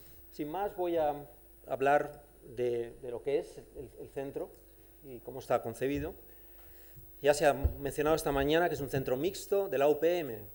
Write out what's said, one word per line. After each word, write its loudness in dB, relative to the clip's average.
sin -6
más, -4
voy 0
a 4
hablar 2
de, 0
de -8
lo -6
que 0
es -6
el, -14
el -12
centro -6
y -12
cómo -10
está 2
concebido. -4
Ya 8
se 4
ha 10
mencionado 2
esta 2
mañana 6
que 0
es -4
un -2
centro 0
mixto 0
de 0
la 6
U 6
P 4
M. -4